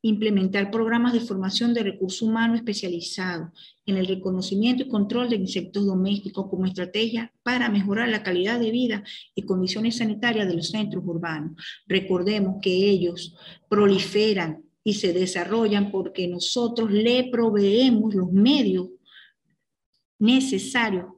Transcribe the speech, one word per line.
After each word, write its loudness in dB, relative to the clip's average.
implementar 0
programas 0
de 2
formación -2
de 0
recurso -4
humano 2
especializado -6
en 0
el 0
reconocimiento 0
y -4
control 0
de 2
insectos -2
domésticos -2
como -2
estrategia -4
para 0
mejorar 0
la -2
calidad 0
de 0
vida -2
y -4
condiciones -2
sanitarias -2
de 0
los -4
centros -4
urbanos. -6
Recordemos 0
que 2
ellos -2
proliferan 2
y 0
se 0
desarrollan 0
porque -4
nosotros -2
le 4
proveemos 4
los 0
medios 4
necesarios 2